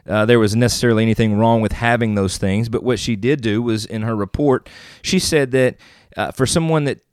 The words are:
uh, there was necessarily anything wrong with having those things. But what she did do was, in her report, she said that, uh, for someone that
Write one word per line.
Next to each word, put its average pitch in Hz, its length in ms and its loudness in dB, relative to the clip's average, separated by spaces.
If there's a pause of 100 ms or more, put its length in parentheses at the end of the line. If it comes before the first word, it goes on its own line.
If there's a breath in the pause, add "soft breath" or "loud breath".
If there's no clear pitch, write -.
uh, 107 200 0
there 120 120 6
was 107 160 2
necessarily 117 480 2
anything 110 360 2
wrong 113 240 2
with 107 100 -2
having 117 420 0
those 95 220 -2
things. 104 320 -2
But 113 140 -4
what 120 160 -2
she 117 180 -4
did 127 240 -2
do 113 220 -2
was, 110 240 -4
in 110 160 -6
her 113 120 -4
report, 127 540 -2 (320 loud breath)
she - 180 -2
said 143 340 0
that, 127 240 2 (400 soft breath)
uh, 73 160 -4
for 131 120 0
someone 160 400 0
that 131 160 -4 (120)